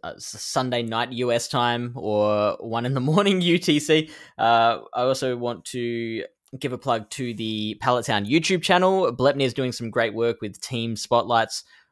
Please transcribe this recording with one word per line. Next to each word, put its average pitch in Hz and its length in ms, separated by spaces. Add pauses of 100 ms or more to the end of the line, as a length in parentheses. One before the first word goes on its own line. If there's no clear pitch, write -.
uh, 80 140
s-, - 220
Sunday 123 440
night 117 300
U 120 180
S 117 160
time 120 480
or 104 640
one 117 260
in 135 80
the 135 60
<laughs> - 0
morning 185 420
U 170 160
T 156 220
C. 156 320 (260)
Uh, 113 440 (120)
I 120 80
also 127 340
want 120 300
to 117 600 (340)
give 127 140
a 123 40
plug 117 340
to 123 220
the 107 480
Pallet 123 240
Town 104 200
YouTube 160 360
channel. 185 500
Blepney 135 300
is 131 140
doing 127 160
some 117 180
great 117 240
work 117 280
with 101 200
team 117 340
spotlights 113 680 (280)